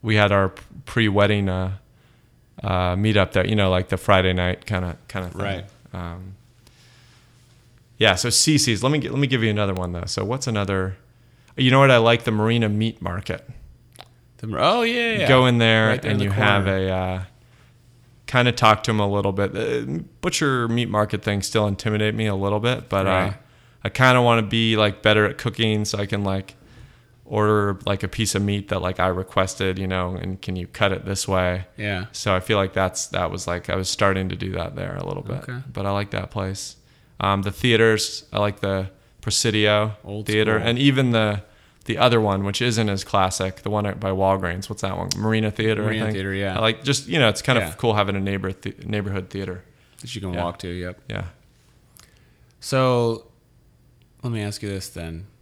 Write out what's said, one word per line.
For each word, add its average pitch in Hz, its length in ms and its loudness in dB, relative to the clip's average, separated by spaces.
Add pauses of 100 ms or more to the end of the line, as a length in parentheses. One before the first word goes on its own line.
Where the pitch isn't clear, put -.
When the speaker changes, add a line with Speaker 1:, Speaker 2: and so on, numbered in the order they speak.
Speaker 1:
we 110 140 0
had 104 160 6
our 98 180 4 (360)
pre-wedding, 101 640 2
uh, 92 220 -2 (920)
uh, 90 320 0
meetup 101 380 2
there. 92 120 4
You 110 100 0
know, 98 140 4
like, 92 200 0
the 95 80 -2
Friday 92 360 4
night 90 320 -2
kinda, 90 320 -4 (100)
kinda 92 220 -8
thing. 92 120 -10
Speaker 2:
Right. 98 240 -6 (280)
Speaker 1:
Um, 90 420 -12 (1600)
yeah. 104 180 4
So 120 140 -2
C 151 280 4
C's. 113 260 0
Let 131 80 2
me 151 80 0
g-, - 100 -6
let 135 100 -4
me 143 80 0
give 120 160 0
you 110 60 2
another 104 240 0
one 90 200 -4
though. 87 120 -8
So 98 200 -4
what's 127 220 -6
another? 95 500 -2 (600)
You 127 140 4
know 135 80 6
what 135 120 8
I 123 60 8
like? 117 260 4
The 117 80 0
Marina 110 380 2
Meat 107 320 -2
Market. 90 460 -8 (920)
Speaker 2:
The 110 100 -12
mar-, 98 140 -4
oh, 202 200 4
yeah, 233 120 0 (200)
yeah, 214 60 -2
yeah. 151 80 2
Speaker 1:
Go 127 180 6
in 120 140 4
there 110 300 6
Speaker 2:
Right 107 120 0
there 107 100 -2
in 104 40 2
Speaker 1:
and 101 60 0
Speaker 2:
the 101 40 0
Speaker 1:
you 101 60 0
have 101 340 4
Speaker 2:
corner. 95 120 0
Speaker 1:
a, 95 120 0
uh, 92 300 -2 (1080)
kinda 123 240 2
talk 110 320 4
to 117 80 0
'em 107 80 2
a 101 80 2
little 101 240 2
bit. 95 220 0
The 123 500 -4 (180)
butcher 135 460 0
meat 117 220 0
market 104 340 0
thing 101 180 0
still 107 260 0
intimidate 107 480 -2
me 110 100 -2
a 101 100 0
little 101 240 -2
bit, 120 300 -2
but, 95 180 0
uh, - 20 2
Speaker 2:
Right. 92 240 0 (520)
Speaker 1:
I - 40 -2
kinda 127 320 4
wanna 117 200 4
be, 113 340 0
like, 107 260 2
better 107 240 6
at - 120 -2
cooking 107 480 -2
so 101 140 -6
I 101 60 -4
can, 101 200 -4
like, 95 300 -4 (680)
order, 104 600 2
like, 101 180 -2
a 98 60 -4
piece - 260 -2
of 101 60 0
meat 101 260 -2
that, 95 140 -2
like, 92 180 -4
I 92 80 2
requested, 92 720 -2
you 95 80 -4
know, 92 280 -2
and 95 260 -8
can 92 160 -8
you 87 100 -8
cut 101 240 0
it - 140 -6
this 95 220 -6
way? 90 380 0 (120)
Speaker 2:
Yeah. 101 340 -6
Speaker 1:
So 98 240 -2
I 92 60 0
feel 107 160 0
like 95 160 0
that's, 95 340 -2
that 90 240 -4
was, 95 160 -8
like, 87 220 -6
I 90 80 0
was 92 100 -4
starting 95 420 0
to 92 60 -6
do 95 160 -8
that 90 240 -6
there 92 240 -8
a 90 60 -8
little 92 180 -8
bit. - 240 -8
Speaker 2:
Okay. 120 120 -10 (120)
Speaker 1:
But 98 140 -6
I 98 60 -2
like 101 200 -4
that 98 200 -6
place. 98 440 -8 (460)
Um, 98 220 0
the 101 80 -4
theaters, 113 840 2
I 101 60 -2
like 104 200 -2
the 95 300 -4 (320)
Presidio 104 720 2 (100)
Speaker 2:
Old 104 240 -10
Speaker 1:
Theater, 107 320 2
Speaker 2:
school. 104 80 -2
Speaker 1:
and 117 100 0
even 131 340 4
the, 107 300 0 (440)
the 113 120 -2
other 117 240 4
one, 98 220 2
which 98 180 -2
isn't 113 280 0
as 95 140 -4
classic, 95 600 0
the 101 80 -6
one 104 160 -2
at, 98 120 -6
by 98 120 -4
Walgreens. 95 580 0
What's 104 140 -8
that 95 140 -4
one? 90 180 -6
Marina 110 340 0
Theater, 107 340 -2
I - 20 -2
Speaker 2:
Marina 110 200 -2
Speaker 1:
think. 107 100 -2
Speaker 2:
Theater, 95 180 -4
yeah. 98 240 -4
Speaker 1:
I 107 40 -2
like, 113 220 0
just, 135 240 -2
you 170 100 -2
know, 120 120 4
it's - 120 -4
kind 127 160 0
of 92 60 0
Speaker 2:
Yeah. 80 140 -8
Speaker 1:
cool 113 180 0
having 101 200 0
a 98 40 -2
neighbor 98 340 -4
the-, - 220 -10 (100)
neighborhood 98 440 -6
theater. 92 340 -8 (380)
Speaker 2:
That 120 120 -14
you 101 80 -10
can 92 120 -6
Speaker 1:
Yeah. 87 100 -4
Speaker 2:
walk 87 160 -6
to, 92 80 -12
yep. 90 320 -10 (100)
Speaker 1:
Yeah. 98 140 -8 (1400)
Speaker 2:
So 120 640 0 (1000)
let 123 100 -4
me 110 80 -4
ask 101 200 -6
you 104 80 -8
this 95 200 -8
then. 85 360 -12 (160)